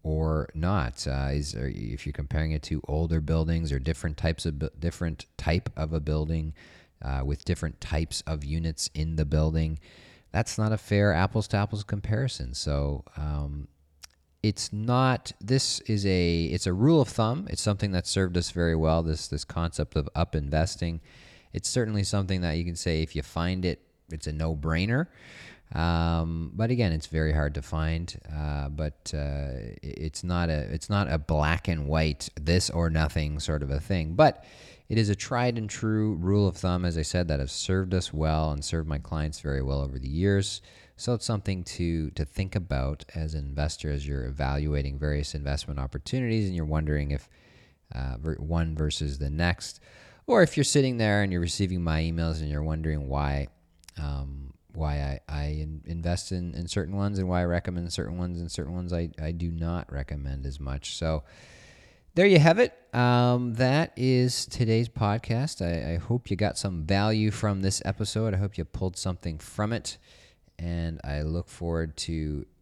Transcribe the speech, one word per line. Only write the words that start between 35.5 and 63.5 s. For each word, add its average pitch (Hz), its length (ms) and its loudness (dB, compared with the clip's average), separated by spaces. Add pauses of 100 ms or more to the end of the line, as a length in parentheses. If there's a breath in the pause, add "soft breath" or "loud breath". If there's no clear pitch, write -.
and 107 100 -4
true 110 500 0
rule 98 300 4
of 87 80 0
thumb, 90 300 0
as 82 140 0
I - 20 0
said, 87 280 0
that 73 100 2
has 67 120 -2
served 95 440 0
us 85 180 0
well 78 380 2
and 71 120 -4
served 80 240 -2
my 71 120 -2
clients 78 400 -4
very 67 240 -2
well 69 180 0
over 67 160 -4
the 65 100 -6
years. 98 540 2 (360 loud breath)
So 123 160 -2
it's 113 120 -4
something 98 400 -2
to, 82 460 -2
to 80 120 -4
think 95 320 -4
about 71 480 -2 (120)
as 80 180 -4
an 73 100 -4
investor, 73 480 -2
as 69 160 -2
you're 67 200 -2
evaluating 69 680 0
various 73 380 -2
investment 71 420 -4
opportunities 113 680 0
and 92 100 0
you're 82 80 0
wondering 76 480 0
if, - 160 -2 (640 soft breath)
uh, 65 240 -4
ver-, 76 180 -2
one 80 400 0
versus 76 420 -2
the 71 120 -2
next, 85 520 -2 (440 loud breath)
or 240 160 6
if 160 140 6
you're 147 80 4
sitting 131 340 4
there 104 240 4
and 98 120 2
you're 87 80 2
receiving 87 420 0
my 80 180 2
emails 82 380 0
and 76 100 -2
you're 73 140 -2
wondering 78 460 -2
why, 69 400 0 (520)
um, 69 520 -6 (220)
why 76 200 0
I, 69 320 -2
I 73 180 -4
in-, 76 400 -4
invest 85 460 -2
in, 87 220 -4
in 85 140 -6
certain 95 280 -2
ones 101 240 0
and 92 80 0
why 90 140 2
I 87 40 2
recommend 87 480 0
certain 87 240 -4
ones 87 220 -4
and 85 120 -6
certain 80 220 -6
ones 90 200 -4
I, 85 160 0 (120)
I 80 100 -2
do 85 200 -2
not 82 400 -2
recommend 69 540 -6
as 69 140 -6
much. 67 380 -6
So 80 260 0 (920 loud breath)
there 180 100 8
you 185 140 10
have 165 200 8
it. - 140 4 (200)
Um, 123 640 4